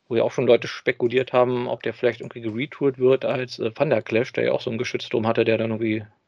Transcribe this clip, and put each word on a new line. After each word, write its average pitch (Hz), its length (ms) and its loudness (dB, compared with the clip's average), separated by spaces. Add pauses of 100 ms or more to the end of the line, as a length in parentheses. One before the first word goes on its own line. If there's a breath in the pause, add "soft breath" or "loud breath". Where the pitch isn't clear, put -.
wo 120 100 -2
ja - 60 4
auch - 100 0
schon 127 140 0
Leute 120 220 6
spekuliert 123 640 -2
haben, 123 340 2
ob 120 160 -6
der 113 120 -4
vielleicht 120 260 0
irgendwie 117 220 -12
geretourt 127 560 -2
wird 131 260 4
als, 123 340 -4
äh, 113 120 -4
Thunder 139 320 0
Clash, 117 320 0
der 117 100 0
ja 123 80 2
auch - 80 -2
so - 100 -6
einen 113 80 -4
Geschützturm 120 480 -4
hatte, 113 180 2
der 113 140 4
dann 113 120 -2
irgendwie 110 340 -2 (240)